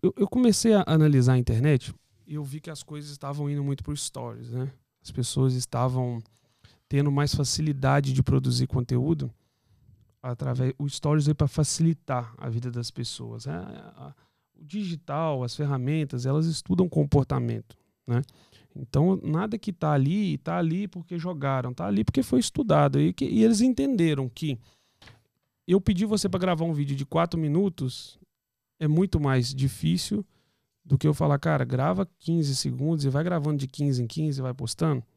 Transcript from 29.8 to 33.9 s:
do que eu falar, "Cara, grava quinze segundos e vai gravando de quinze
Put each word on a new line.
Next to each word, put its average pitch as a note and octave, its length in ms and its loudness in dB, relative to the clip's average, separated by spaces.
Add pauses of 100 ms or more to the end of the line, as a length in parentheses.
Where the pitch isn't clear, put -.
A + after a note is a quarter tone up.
do C#3 140 2
que - 80 0
eu D3+ 80 4
falar, D3 240 0
"Cara, D3 260 0
grava D3 420 0 (120)
quinze D#3+ 360 0
segundos C#3 500 -2
e C#3 40 2
vai C#3 160 0
gravando D#3 340 0
de C3+ 80 -4
quinze C3+ 360 -2